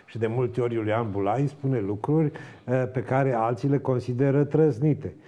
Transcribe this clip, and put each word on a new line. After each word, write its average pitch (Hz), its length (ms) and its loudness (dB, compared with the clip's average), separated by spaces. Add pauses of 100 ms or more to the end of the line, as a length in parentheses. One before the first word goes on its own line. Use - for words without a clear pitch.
Și - 140 -14
de 110 80 0
multe 117 340 -2
ori 120 140 0
Iulian 110 360 0
Bulai 101 360 0
spune 135 340 -2
lucruri, 147 520 0 (320)
eh, 127 280 0
pe 123 100 -4
care 135 300 2
alții 117 360 0
le 139 100 2
consideră 131 680 0
trăznite. 143 680 2 (140)